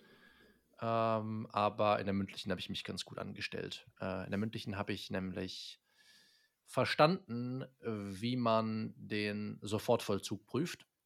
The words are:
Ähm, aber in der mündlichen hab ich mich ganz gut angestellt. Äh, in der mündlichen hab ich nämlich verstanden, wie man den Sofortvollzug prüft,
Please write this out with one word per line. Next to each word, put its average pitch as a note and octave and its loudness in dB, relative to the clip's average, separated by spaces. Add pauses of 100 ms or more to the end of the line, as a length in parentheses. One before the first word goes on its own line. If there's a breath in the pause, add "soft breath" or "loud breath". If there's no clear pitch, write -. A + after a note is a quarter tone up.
(800 soft breath)
Ähm, A2 2
aber G#2 4
in G2 -2
der G2 2
mündlichen G2 -2
hab F2+ 0
ich - -8
mich - -6
ganz - -6
gut - -14
angestellt. - -8 (140)
Äh, F#2+ -4
in - -8
der G2 0
mündlichen A2 -2
hab G2+ -2
ich - -6
nämlich F#2+ -4 (840 soft breath)
verstanden, B2+ 2 (180)
wie G#2+ -2
man A2 2
den G#2 -2
Sofortvollzug G#2+ 0
prüft, - -4 (200)